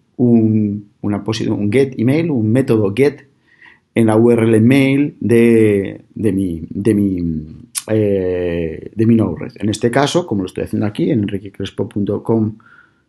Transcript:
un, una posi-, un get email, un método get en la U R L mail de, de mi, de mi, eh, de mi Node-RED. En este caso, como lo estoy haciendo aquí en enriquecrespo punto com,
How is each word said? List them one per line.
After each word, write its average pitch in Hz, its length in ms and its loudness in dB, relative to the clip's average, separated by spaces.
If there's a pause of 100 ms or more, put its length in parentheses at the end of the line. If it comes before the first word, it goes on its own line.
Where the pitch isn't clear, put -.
(180)
un, 110 720 2 (120)
una 104 220 -4
posi-, 113 240 -4
un 107 240 -2
get 131 260 0
email, 151 340 0
un 110 200 -2
método 110 420 0
get 135 360 -2 (640)
en 113 140 2
la 110 100 4
U 117 120 6
R 113 160 4
L 110 140 4
mail 135 640 2
de, 107 800 2 (120)
de 104 200 -2
mi, 90 360 -4
de 107 240 0
mi, 87 520 -2 (420)
eh, 90 1080 -2
de 110 120 0
mi 117 100 4
Node-RED. 95 400 -2
En 104 140 -4
este 113 200 -2
caso, 143 380 0
como 98 140 -4
lo 92 60 -6
estoy 95 180 -8
haciendo 107 200 -4
aquí 160 260 -2
en 123 80 0
enriquecrespo 98 680 -6
punto 101 340 -4
com, 110 360 0 (520)